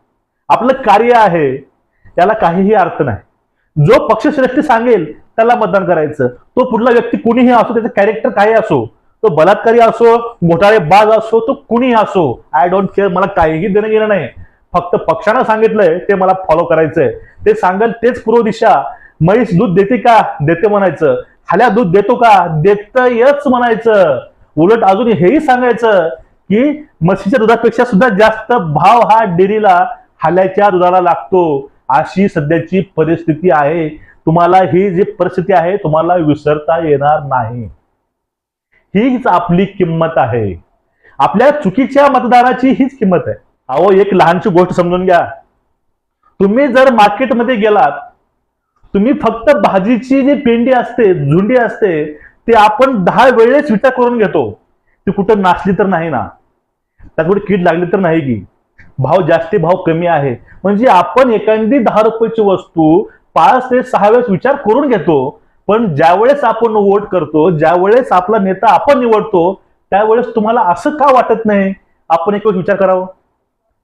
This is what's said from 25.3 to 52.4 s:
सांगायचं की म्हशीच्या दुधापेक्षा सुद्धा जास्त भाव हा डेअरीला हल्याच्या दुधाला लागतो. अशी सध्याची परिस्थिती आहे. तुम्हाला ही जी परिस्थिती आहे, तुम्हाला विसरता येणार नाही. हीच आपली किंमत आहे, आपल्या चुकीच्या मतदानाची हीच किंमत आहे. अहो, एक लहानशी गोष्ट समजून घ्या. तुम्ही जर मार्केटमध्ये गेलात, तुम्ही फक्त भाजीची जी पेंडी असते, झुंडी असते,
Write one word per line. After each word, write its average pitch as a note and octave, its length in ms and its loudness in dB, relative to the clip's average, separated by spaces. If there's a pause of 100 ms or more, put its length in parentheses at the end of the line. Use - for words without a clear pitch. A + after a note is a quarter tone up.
सांगायचं A#3+ 680 0 (420)
की C#4 380 -2 (120)
म्हशीच्या G3 380 0
दुधापेक्षा A3+ 460 0
सुद्धा G3 240 2
जास्त A3 440 0
भाव F#3 560 2
हा A3+ 160 2
डेअरीला F#3+ 640 2 (380)
हल्याच्या F#3 460 2
दुधाला F3+ 300 2
लागतो. E3 720 -2 (180)
अशी D#3 400 0
सध्याची E3 520 -2 (160)
परिस्थिती E3 540 -2
आहे. D#3 380 0 (380)
तुम्हाला E3+ 300 2
ही F#3 340 2
जी F3 120 -2
परिस्थिती F3+ 500 -4
आहे, F3+ 240 0
तुम्हाला E3 380 -2
विसरता D3+ 640 -2
येणार D3 440 0
नाही. B2 420 -6 (1300)
हीच B3 320 -2
आपली F#3 380 2
किंमत E3 520 -4
आहे, A2+ 460 -2 (560)
आपल्या F#3+ 320 2
चुकीच्या C#4 600 0
मतदानाची B3 600 2
हीच A#3+ 280 -2
किंमत F3+ 280 0
आहे. G#2+ 100 -8 (320)
अहो, E3+ 240 2
एक G3+ 220 2
लहानशी F3 360 2
गोष्ट F3+ 220 2
समजून F3+ 320 -2
घ्या. E3+ 220 2 (1120)
तुम्ही A3 260 2
जर C4 260 2
मार्केटमध्ये A#3 640 0
गेलात, G3+ 440 0 (960)
तुम्ही G#3+ 180 0
फक्त - 440 -2
भाजीची A3+ 640 -2
जी C#4 120 2
पेंडी A#3+ 380 0
असते, A#3 420 0
झुंडी F3 420 0
असते, F3 560 -2 (340)